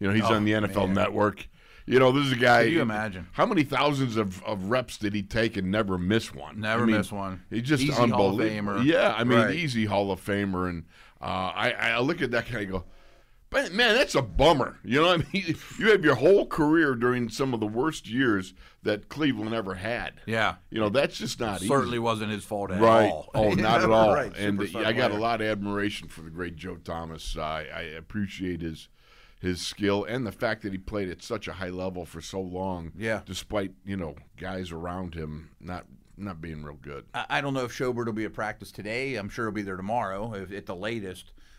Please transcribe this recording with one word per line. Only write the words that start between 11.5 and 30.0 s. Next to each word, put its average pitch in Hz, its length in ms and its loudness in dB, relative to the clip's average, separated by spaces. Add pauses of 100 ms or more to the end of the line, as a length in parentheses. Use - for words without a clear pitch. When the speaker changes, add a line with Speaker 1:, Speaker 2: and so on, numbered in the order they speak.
Speaker 1:
I, 110 180 0
I 113 280 0
look 156 220 0
at 123 80 -2
that 117 200 -2
guy 117 120 -4
and 95 80 -6
go, 92 140 -4 (640)
"But, 233 240 -2
man, 226 200 4
that's - 200 2
a 139 80 4
bummer." 127 600 4
You 123 200 2
know 175 60 6
what 175 120 4
I - 120 2
mean? 180 240 0 (120)
<laughs> - 100 -14
You 196 120 4
have 202 140 6
your 139 100 8
whole 175 320 6
career 151 480 4
during 120 340 0
some 135 240 -2
of 113 80 -2
the 107 60 0
worst 127 420 -2
years 107 460 0 (280)
that 104 280 -2
Cleveland 113 440 -2
ever 95 200 -4
had. 98 400 -6 (120)
Speaker 2:
Yeah. 107 300 0 (140)
Speaker 1:
You 110 100 -2
know, 107 80 4
that's 135 300 0
just - 200 -8
not 107 200 -2
easy. 92 100 -4
Speaker 2:
Certainly 123 300 2
wasn't 110 340 0
his 101 120 -6
fault 101 260 -4
at 95 100 0
Speaker 1:
Right. 113 300 8
Speaker 2:
all. 78 200 -6
<laughs> - 40 -10
Speaker 1:
Oh, 107 160 4
not 110 320 4
at 113 80 4
all. 110 240 8
Speaker 2:
Right. 104 220 -2
Speaker 1:
And 101 220 0
Speaker 2:
Superstar 101 280 -4
Speaker 1:
I 113 80 2
got 123 120 2
a 107 80 0
Speaker 2:
player. 107 60 -2
Speaker 1:
lot 117 220 0
of 110 60 -2
admiration 101 600 -4
for 80 140 -16
the 80 80 -14
great 85 260 -8
Joe 87 200 -10
Thomas. 82 600 -8
I, 78 380 -6
I 82 80 -8
appreciate 87 800 -6
his, 82 280 -8 (520)
his 90 220 -4
skill 101 420 -2